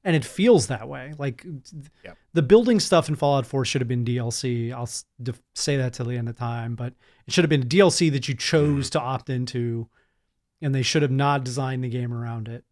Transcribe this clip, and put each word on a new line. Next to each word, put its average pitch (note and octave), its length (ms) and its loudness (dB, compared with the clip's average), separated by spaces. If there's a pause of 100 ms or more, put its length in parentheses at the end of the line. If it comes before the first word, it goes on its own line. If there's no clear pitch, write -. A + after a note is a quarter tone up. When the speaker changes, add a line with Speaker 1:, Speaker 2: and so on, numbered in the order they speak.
Speaker 1:
And E3+ 140 2
it C#3 80 2
feels G3 440 4
that B2+ 200 -8
way. C#3 300 -14
Like, C#3 260 -8 (600)
Speaker 2:
Yep. - 120 -18 (160)
Speaker 1:
the E3 100 2
building A3 380 8
stuff - 280 4
in D3+ 80 0
Fallout C#3 300 2
four C3+ 200 0
should C3 160 -2
have A#2 60 -4
been A#2+ 140 -2
D A#2+ 160 -2
L A#2 140 -4
C. A#2+ 400 -4
I'll A#2+ 120 -8
s-, - 200 -10 (180)
def-, A#2+ 200 -8 (120)
say C#3+ 220 -2
that B2+ 160 -2
till A#2+ 140 -6
the B2 100 -4
end A#2 120 -4
of A#2 80 -10
time, A#2 380 -6
but A#2+ 200 -8 (320)
it - 60 -8
should F3 120 4
have D3+ 60 0
been C3 180 2
D E3 120 2
L F#3 100 6
C E3 200 2
that C#3 180 -4
you C#3 60 -4
chose D3 560 0
Speaker 3:
Mm-hmm. D#3 80 -2
Speaker 1:
to - 20 2
opt B2+ 300 -6
into, A#2+ 580 -4 (720)
and C#3 140 -2
they C3 80 0
should D3 200 2
have C#3 100 0
not C#3 320 2
designed B2+ 400 -4
the B2 60 -6
game A#2+ 220 -4
around A#2 360 -8
it A#2 240 -14